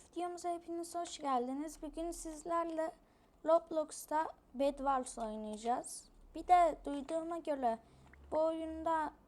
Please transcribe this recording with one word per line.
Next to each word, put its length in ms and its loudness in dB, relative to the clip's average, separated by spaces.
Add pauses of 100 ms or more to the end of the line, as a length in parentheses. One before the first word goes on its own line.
(120)
videomuza 420 -4
hepiniz 420 -6
hoş 220 -6
geldiniz. 640 -2
Bugün 300 -6
sizlerle 800 -2 (540)
Roblox'ta 800 2 (260)
Bed 240 2
Wars 400 0
oynayacağız. 920 -4 (260)
Bir 120 -10
de 380 8
duyduğuma 520 -4
göre 420 0 (520)
bu 80 2
oyunda 720 0 (140)